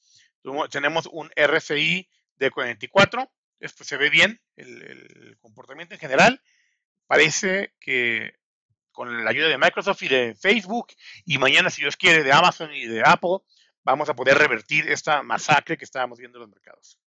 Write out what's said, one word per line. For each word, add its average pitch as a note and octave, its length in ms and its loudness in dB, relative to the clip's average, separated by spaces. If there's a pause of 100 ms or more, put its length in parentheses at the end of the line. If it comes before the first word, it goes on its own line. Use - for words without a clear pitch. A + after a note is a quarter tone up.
(420)
Tuvo-, C#3 260 -8
tenemos D3 420 -4
un D#3 240 -14
R D3 220 2
S D3+ 200 -4
I E3 320 -2 (280)
de C3 140 -2
cuarenta A#2+ 340 -8
y - 40 -12
cuatro. A#3 440 0 (260)
Esto - 240 -18
se C#3+ 140 -10
ve C#3+ 120 0
bien, F3 320 2 (140)
el, A#2+ 280 -20
el - 580 -20
comportamiento C#3 540 -20
en - 60 -20
general. E3 400 2 (680)
Parece D#3+ 720 0
que A#2+ 580 -4 (540)
con A#2+ 320 -10
la A2 60 -2
ayuda D3 180 0
de C#3 100 0
Microsoft F#3 460 -2
y E3 40 -6
de B2 280 0
Facebook, G#3 580 -2 (300)
y C#3+ 140 -4
mañana, D3 300 4
si D3+ 140 -6
Dios C#3+ 140 -4
quiere, E3 260 4
de C3+ 100 2
Amazon D#3+ 400 2
y C3+ 140 -10
de A2+ 180 -4
Apple, F3 340 4 (440)
vamos C#3+ 260 0
a D3 60 -2
poder C3 240 4
revertir D3 500 0
esta D3 360 -2
masacre C#3 520 -2
que - 80 -16
estábamos A#2+ 340 -8
viendo B2 200 -20
en A#2+ 40 -18
los G#2+ 80 -20
mercados. - 500 -20 (100)